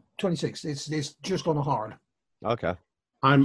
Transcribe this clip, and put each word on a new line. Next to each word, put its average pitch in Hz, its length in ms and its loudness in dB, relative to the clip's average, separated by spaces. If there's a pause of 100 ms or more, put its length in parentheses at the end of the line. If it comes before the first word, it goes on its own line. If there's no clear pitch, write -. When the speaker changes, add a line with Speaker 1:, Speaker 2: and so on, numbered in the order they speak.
(180)
Speaker 1:
twenty-six. 156 460 -2
It's, 147 260 -8
it's 151 320 -4
just 190 240 -4
on 156 120 2
a 139 40 0
hard. 113 320 -4 (500)
Speaker 2:
Okay. 92 300 -2 (480)
Speaker 3:
I'm, 139 220 8